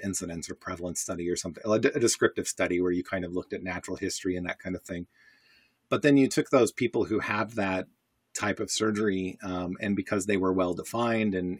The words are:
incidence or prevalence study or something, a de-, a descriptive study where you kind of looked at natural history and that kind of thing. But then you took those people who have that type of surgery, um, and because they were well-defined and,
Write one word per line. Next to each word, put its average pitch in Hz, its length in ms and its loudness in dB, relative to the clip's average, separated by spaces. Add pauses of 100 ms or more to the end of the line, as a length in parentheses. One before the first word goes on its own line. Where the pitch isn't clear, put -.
incidence 85 460 -6
or 92 60 -8
prevalence 85 440 -8
study 87 300 -4
or 87 80 0
something, - 280 -8
a 107 140 4
de-, 139 160 4
a 143 40 0
descriptive 117 480 2
study 87 340 0
where 90 100 2
you 90 120 0
kind 92 200 -4
of 85 100 -8
looked 90 200 -4
at 92 100 -8
natural 90 340 -6
history 92 380 -2
and 90 100 -4
that 87 140 -6
kind 92 160 -6
of 87 80 -8
thing. 87 240 -8 (800)
But - 120 0
then 143 160 8
you 131 100 8
took - 220 0
those 120 240 6
people 117 320 0
who 104 140 0
have 110 360 -2
that 95 320 -2 (460)
type 101 260 -2
of 104 100 -4
surgery, 104 720 0
um, 90 380 -4
and 101 160 0
because 98 300 -2
they 101 100 2
were 92 160 2
well-defined 101 800 0
and, 90 260 -2